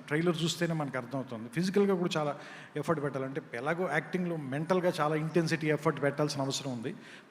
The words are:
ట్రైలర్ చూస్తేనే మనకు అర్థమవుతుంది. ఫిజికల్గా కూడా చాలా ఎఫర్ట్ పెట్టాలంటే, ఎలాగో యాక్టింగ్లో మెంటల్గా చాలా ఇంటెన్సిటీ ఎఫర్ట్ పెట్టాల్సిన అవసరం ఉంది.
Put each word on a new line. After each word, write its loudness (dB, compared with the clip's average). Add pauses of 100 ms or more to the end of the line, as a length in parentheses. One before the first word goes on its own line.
ట్రైలర్ 2
చూస్తేనే 0
మనకు -2
అర్థమవుతుంది. -6
ఫిజికల్గా 4
కూడా 0
చాలా -2 (360)
ఎఫర్ట్ 0
పెట్టాలంటే, -4 (120)
ఎలాగో -2
యాక్టింగ్లో 0
మెంటల్గా 2
చాలా 2
ఇంటెన్సిటీ 2
ఎఫర్ట్ 2
పెట్టాల్సిన 2
అవసరం -2
ఉంది. -6 (340)